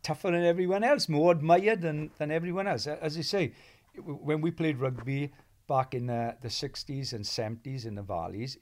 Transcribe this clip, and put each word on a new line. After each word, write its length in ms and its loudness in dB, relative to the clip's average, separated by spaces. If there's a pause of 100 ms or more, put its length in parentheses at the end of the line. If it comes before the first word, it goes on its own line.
tougher 260 -2
than 140 2
everyone 400 4
else, 240 4
more 240 6
admired 480 4
than, 380 -4
than 120 -4
everyone 380 -2
else. 180 -2
A-, 160 -6
as 140 -4
you 80 -4
say, 280 0 (440)
w-, 200 -10
when 240 -2
we 120 0
played 260 0
rugby, 540 -4 (340)
back 280 0
in 120 -2
the, 340 -2
the 100 -8
sixties 640 -8
and 140 -6
seventies 600 -6
in 80 -8
the 80 -8
Valleys, 600 -6